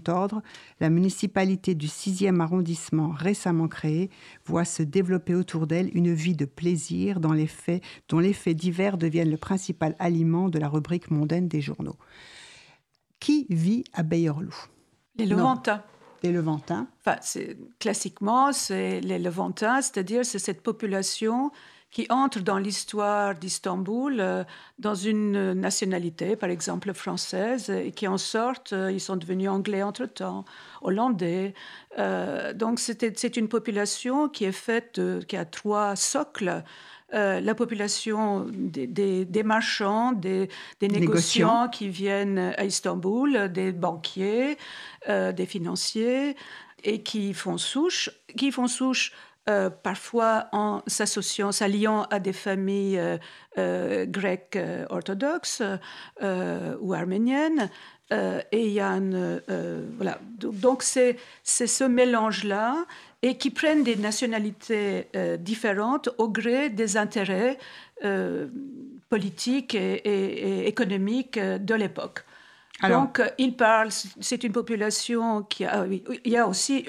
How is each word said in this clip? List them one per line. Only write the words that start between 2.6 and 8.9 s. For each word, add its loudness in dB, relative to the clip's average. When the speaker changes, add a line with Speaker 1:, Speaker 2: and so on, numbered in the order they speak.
Speaker 1:
récemment 0
créée 0
voit 2
se -2
développer 2
autour 0
d'elle 0
une 4
vie 2
de 0
plaisir 0
dans 4
les 4
faits, -2
dont 4
les 6
faits 0
divers 0